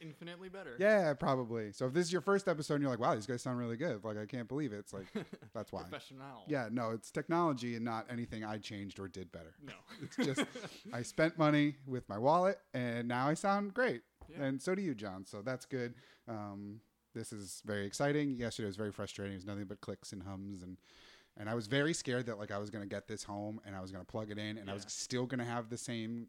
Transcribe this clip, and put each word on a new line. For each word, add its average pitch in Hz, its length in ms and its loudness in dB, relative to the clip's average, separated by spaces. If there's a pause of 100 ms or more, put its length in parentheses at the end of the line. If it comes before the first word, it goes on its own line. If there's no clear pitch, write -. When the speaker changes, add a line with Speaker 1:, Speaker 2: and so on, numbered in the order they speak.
Speaker 1:
infinitely 170 480 -12
better. 180 300 -10
Speaker 2:
Yeah, 190 360 8
probably. 117 580 2
So 131 140 0
if 127 80 2
this 175 120 6
is 165 60 0
your 180 80 6
first 196 260 6
episode 156 280 4
and 143 80 4
you're 139 100 4
like, 113 80 0
"Wow, 139 160 6
these 107 100 -2
guys 120 160 0
sound 123 160 0
really 117 180 0
good. 117 280 0
Like, 107 120 -2
I 107 80 -2
can't 117 220 -4
believe 135 260 0
it." 104 60 -4
It's 101 140 -10
like, 98 140 -6 (240)
Speaker 1:
<laughs> 110 220 -16
Speaker 2:
that's 107 200 -6
why. 92 100 -4
Speaker 1:
Professional. 131 640 -10
Speaker 2:
Yeah, 135 240 0
no, 117 200 0
it's 113 200 -6
technology 147 640 2
and 113 100 -2
not 113 240 -2
anything 117 360 -4
I 107 140 -2
changed 101 420 -8
or 98 80 -4
did 90 240 -10
better. 82 220 -14 (100)
Speaker 1:
No. 135 80 -12 (280)
Speaker 2:
It's - 140 -10
just, 262 300 2 (260)
Speaker 1:
<laughs> - 220 -14
Speaker 2:
I 120 100 -4
spent 160 340 2
money 151 380 6 (140)
with 123 200 -4
my 101 100 -2
wallet 180 420 6 (120)
and 120 360 0
now 123 180 2
I 151 80 6
sound 202 400 2
great. 208 280 2 (260)
Speaker 1:
Yeah. 147 160 -6
Speaker 2:
And 135 180 0
so 185 140 2
do 202 60 0
you, 165 120 0
John. 98 320 -6
So 104 160 -8
that's 127 240 -4
good. 123 280 -2 (340)
Um, 104 540 -6 (340)
this 113 160 -6
is 101 340 -10
very 104 180 2
exciting. 143 540 2
Yesterday 113 280 -2
was 95 100 -2
very 104 160 -2
frustrating. 101 400 -4
It 95 60 -6
was 92 80 -10
nothing 101 180 -4
but 98 160 -10
clicks - 320 -10
and 98 100 -8
hums 98 400 -8
and, 92 140 -10 (600)
and 104 120 -6
I 113 60 0
was 113 140 -2
very 143 260 4
scared 123 320 0
that, 113 120 -4
like, 101 120 -6
I 101 80 0
was 104 120 -4
gonna 104 160 -6
get 101 220 -4
this 107 140 -6
home 104 420 -6
and 101 100 -8
I 95 60 -6
was 95 120 -8
gonna 92 120 -8
plug 110 260 -4
it 104 60 -4
in 107 220 -4
and 98 100 -10
I 98 60 -2
was 101 80 -6
Speaker 1:
Yeah. - 80 -14
Speaker 2:
still 127 360 -2
gonna 123 180 -2
have 117 260 -2
the 120 80 -4
same, 117 500 -4